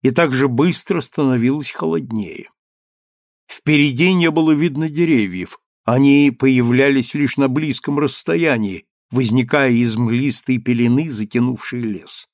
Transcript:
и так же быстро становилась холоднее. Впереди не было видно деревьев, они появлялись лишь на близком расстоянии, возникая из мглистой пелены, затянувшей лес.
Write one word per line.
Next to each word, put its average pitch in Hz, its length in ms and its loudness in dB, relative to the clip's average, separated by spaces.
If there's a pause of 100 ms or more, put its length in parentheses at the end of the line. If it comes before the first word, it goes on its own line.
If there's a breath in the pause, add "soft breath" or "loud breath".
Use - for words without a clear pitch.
и 135 100 2
так 147 220 0
же 135 140 0
быстро 165 520 -2
становилась 135 720 -2
холоднее. 107 760 -6 (960)
Впереди 151 680 2
не 170 180 2
было 160 200 2
видно 156 380 0
деревьев, 117 720 -2 (240)
они 139 540 4
появлялись 131 760 2
лишь 143 240 -2
на 139 100 2
близком 143 520 -4
расстоянии, 135 840 -2 (240)
возникая 127 600 2
из 117 240 2
мглистой 123 640 -2
пелены, 120 520 0
затянувшей 120 720 -4
лес. 104 520 -10